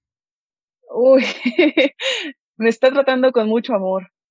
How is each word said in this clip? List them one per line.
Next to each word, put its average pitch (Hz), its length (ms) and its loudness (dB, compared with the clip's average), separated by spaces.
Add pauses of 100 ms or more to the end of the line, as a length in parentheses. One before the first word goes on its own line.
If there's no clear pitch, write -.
(880)
Uy, 254 340 4 (200)
<laughs> 285 500 0 (640)
me 226 120 0
está 262 220 2
tratando 262 400 0
con 226 160 0
mucho 233 260 -2
amor. 190 380 -4 (200)